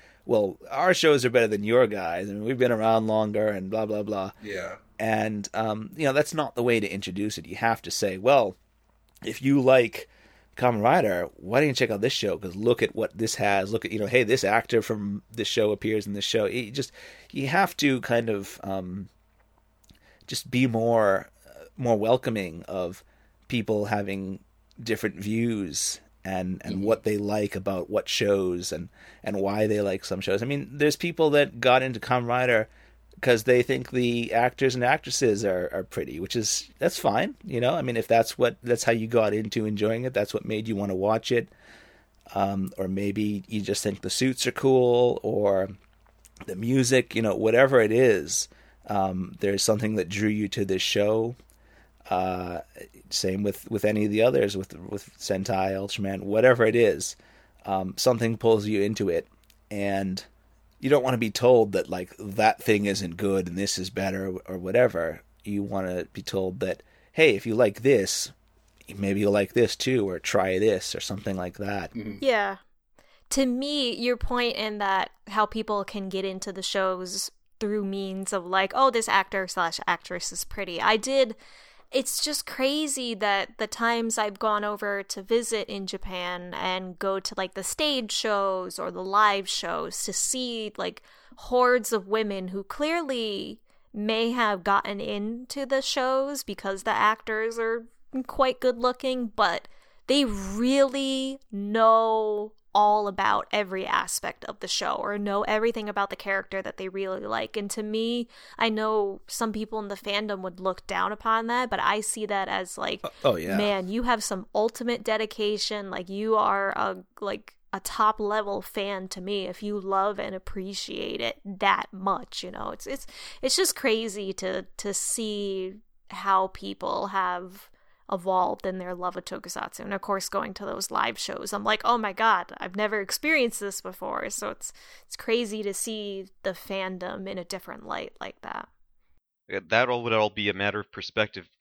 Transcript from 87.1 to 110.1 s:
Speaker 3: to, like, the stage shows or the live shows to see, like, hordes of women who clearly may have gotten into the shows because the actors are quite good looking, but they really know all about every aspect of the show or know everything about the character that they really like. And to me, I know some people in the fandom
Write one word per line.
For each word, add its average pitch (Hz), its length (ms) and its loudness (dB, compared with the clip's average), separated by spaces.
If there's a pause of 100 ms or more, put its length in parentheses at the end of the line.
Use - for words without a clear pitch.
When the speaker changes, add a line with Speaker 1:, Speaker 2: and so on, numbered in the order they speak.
Speaker 3:
to, - 160 -8
like, 190 180 -4
the 196 100 -8
stage 269 480 -2
shows 196 640 -2
or 180 140 -6
the 180 100 -8
live 196 460 4
shows 170 560 -4
to 202 80 -6
see, 233 640 -4
like, 185 260 -8 (340)
hordes 247 560 2
of 196 160 -2
women 202 400 -2
who 196 140 -6
clearly 247 1000 -4 (320)
may 220 380 -2
have 214 320 0
gotten 202 380 0
into 220 680 -6
the 269 160 0
shows 269 600 -2
because 196 400 -6
the 220 80 0
actors 220 640 0
are 226 280 -2 (420)
quite 262 320 2
good 247 180 2
looking, 247 560 -2
but 185 320 2 (400)
they 277 180 6
really 262 1160 2 (100)
know 214 1040 2 (200)
all 208 360 6
about 202 420 2
every 190 340 -2
aspect - 600 -4
of - 160 -12
the 185 80 -8
show - 260 -2
or 208 240 -4
know 202 240 -2
everything 214 460 0
about 202 200 -2
the - 60 -10
character 196 480 -6
that - 140 -10
they 190 120 -10
really 190 380 -6
like. 220 300 -6
And 202 160 -4
to 214 100 -6
me, 226 460 -4 (300)
I 226 100 2
know 214 580 0
some 226 260 -4
people 214 280 -6
in 208 80 -8
the 202 80 -8
fandom 208 460 -4